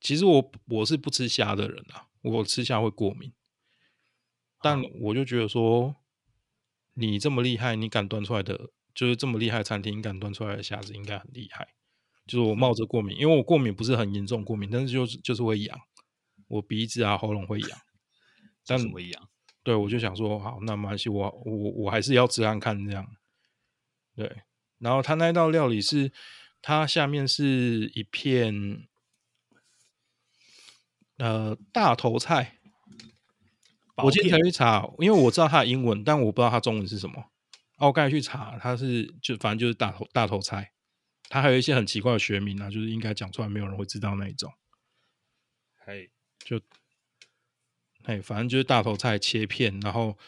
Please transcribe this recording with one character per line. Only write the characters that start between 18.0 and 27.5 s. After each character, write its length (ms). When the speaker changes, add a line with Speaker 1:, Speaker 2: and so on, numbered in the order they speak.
Speaker 2:
<laughs> 480
就 140
是 80
会 200
痒。 140
Speaker 1:
但， 80
对， 120
我 120
就 120
想 160
说， 240
好， 240
那 120
没 120
关 100
系， 100
我， 220
我， 260
我 80
还 100
是 140
要 100
吃 160
看 180
看 260
这 60
样。 240
对， 260
然 120
后 80
他 140
那 180
道 200
料 160
理 120
是， 320
它 240
下 180
面 220
是 680